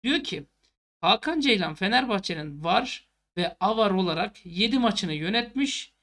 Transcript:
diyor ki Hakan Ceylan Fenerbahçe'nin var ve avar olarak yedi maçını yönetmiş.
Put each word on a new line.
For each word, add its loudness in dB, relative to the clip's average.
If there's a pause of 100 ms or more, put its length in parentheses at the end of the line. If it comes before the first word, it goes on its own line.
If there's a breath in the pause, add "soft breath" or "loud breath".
diyor 0
ki -8 (560)
Hakan 2
Ceylan 2
Fenerbahçe'nin -2
var 0 (300)
ve -2
avar 2
olarak -2
yedi 0
maçını 0
yönetmiş. -2